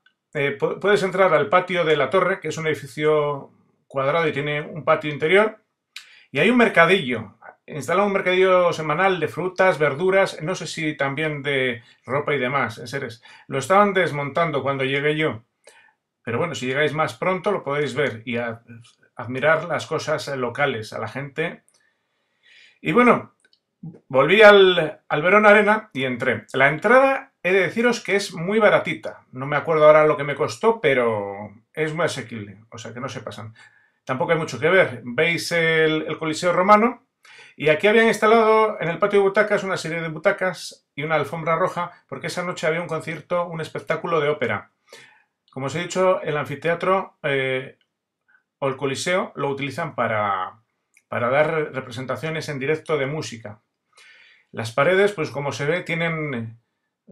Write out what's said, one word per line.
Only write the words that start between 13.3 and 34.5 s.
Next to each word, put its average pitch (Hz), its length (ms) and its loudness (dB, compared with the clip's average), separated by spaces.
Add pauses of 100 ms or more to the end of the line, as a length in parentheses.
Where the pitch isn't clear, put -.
Lo 135 120 -4
estaban 196 340 4
desmontando 147 680 0
cuando 135 200 -2
llegué 143 320 0
yo. 139 280 -2 (800)
Pero 117 160 -4
bueno, 165 160 -4
si 123 100 -8
llegáis 131 280 -2
más 156 200 -2
pronto 185 380 -2
lo 180 120 -4
podéis 143 300 -4
ver 120 320 -4
y 120 120 -6
a-, 117 260 -8 (520)
admirar 135 500 0
las 143 200 -6
cosas 151 440 -6
locales, 131 640 -4
a - 60 -8
la 110 80 -8
gente. 143 560 -8 (1200)
Y 151 100 -4
bueno, 208 440 2 (720)
volví 147 340 4
al, 185 680 8
al 151 140 -2
Verona 208 280 6
Arena 208 440 4
y 135 120 -4
entré. 123 480 -4
La 135 160 4
entrada, 254 640 2 (100)
he 175 100 0
de 196 80 4
deciros 233 400 0
que 185 140 -2
es 202 180 -4
muy 185 240 -2
baratita. 175 720 0
No 131 140 -10
me 147 120 -2
acuerdo 151 280 2
ahora 151 220 8
lo 147 100 2
que 143 60 -4
me 143 120 -6
costó, 214 460 0
pero 107 720 0 (200)
es 156 200 -4
muy 165 120 -2
asequible, 113 680 -10
o 117 60 -18
sea 113 160 -16
que 117 60 -14
no 131 100 -8
se 127 120 -12
pasan. 107 320 -14 (520)
Tampoco 170 260 -2
hay 165 80 2
mucho 151 200 -8